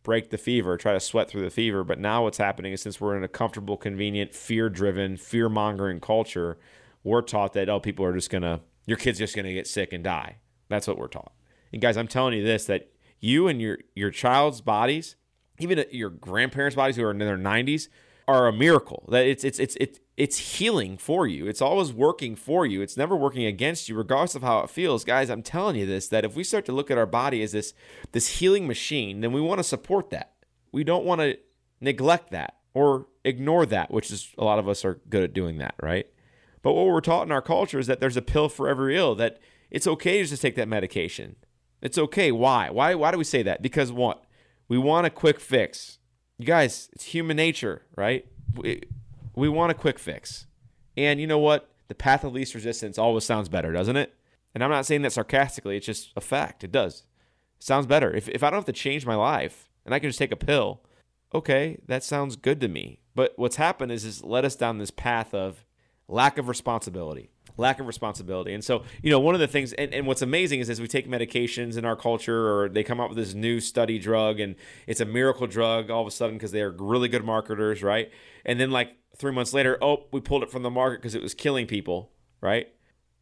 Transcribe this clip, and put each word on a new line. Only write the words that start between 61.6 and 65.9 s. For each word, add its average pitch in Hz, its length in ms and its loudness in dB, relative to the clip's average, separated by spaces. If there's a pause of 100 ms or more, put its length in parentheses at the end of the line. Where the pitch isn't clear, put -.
that 131 160 -2
sounds 139 340 -4
good 139 240 0
to 120 80 2
me. 62 320 -8 (120)
But 127 220 2
what's 120 220 -2
happened 147 340 0
is, 110 140 -6
is 104 180 -12
led 123 220 0
us 131 100 -2
down 117 220 -2
this 104 140 -8
path 117 420 -4
of 95 320 -6 (420)